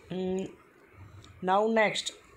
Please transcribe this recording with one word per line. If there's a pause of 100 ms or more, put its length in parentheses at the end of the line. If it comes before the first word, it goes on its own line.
(120)
Hmm, (1040)
now (160)
next, (240)